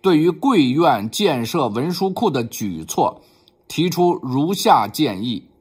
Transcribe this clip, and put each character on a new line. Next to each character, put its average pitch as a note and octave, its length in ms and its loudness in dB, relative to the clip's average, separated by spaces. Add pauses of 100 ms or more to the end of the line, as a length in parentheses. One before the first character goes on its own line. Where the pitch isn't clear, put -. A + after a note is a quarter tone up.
对 F3+ 180 4
于 E3 120 4
贵 D#3+ 400 2
院 B2+ 400 2
建 C#3+ 340 -2
设 C#3+ 220 -2
文 A#2+ 260 -4
书 F#3+ 180 -2
库 F#3+ 200 0
的 B2+ 140 -2
举 F#2 400 -8
措， - 380 -2 (440)
提 E3+ 240 -2
出 F3 320 2
如 C#3 320 -2
下 D3+ 320 2
建 G#2+ 380 -4
议 A#2+ 240 -6 (120)